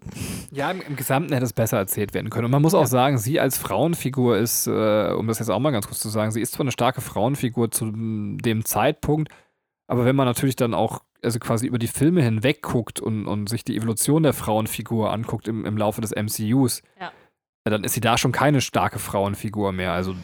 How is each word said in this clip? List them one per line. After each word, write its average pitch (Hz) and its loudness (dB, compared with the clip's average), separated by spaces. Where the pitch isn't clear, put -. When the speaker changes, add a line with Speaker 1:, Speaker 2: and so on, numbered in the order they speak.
Speaker 1:
Ja, 143 -2
im, 185 -6
im 147 -8
Gesamten 139 0
hätte 127 2
es 117 -4
besser 117 0
erzählt 101 -2
werden 98 -4
können. 117 -2
Und 117 0
man 143 6
muss 160 6
Speaker 2:
Ja. 180 6
Speaker 1:
auch 151 6
sagen, 127 4
sie 123 0
als 131 2
Frauenfigur 123 2
ist, 117 0
äh, 104 2
um 95 -2
das 113 -2
jetzt 113 -4
auch 101 2
mal 147 2
ganz 104 -2
kurz - -10
zu 113 -6
sagen, 107 0
sie 113 -2
ist 113 -4
zwar - -4
eine 123 0
starke 123 0
Frauenfigur 117 -2
zu - -4
dem 110 -2
Zeitpunkt, 147 0
aber 120 0
wenn 131 4
man 135 4
natürlich 123 0
dann 117 2
auch, 104 -2
also 117 0
quasi 117 0
über 123 -2
die 113 0
Filme 160 2
hinweg 113 2
guckt - -4
und, 110 -4
und 104 -4
sich 113 -4
die - -4
Evolution 113 2
der 139 4
Frauenfigur 110 -2
anguckt 113 -6
im, 113 -4
im 104 -2
Laufe 107 0
des 107 -4
M 104 -2
C 107 -2
Us, 131 2
Speaker 2:
Ja. 180 -10
Speaker 1:
ja, 107 0
dann 104 0
ist 117 -4
sie 110 -2
da 117 4
schon 131 2
keine 139 4
starke 104 0
Frauenfigur 101 -2
mehr. 92 -2
Also, 92 -2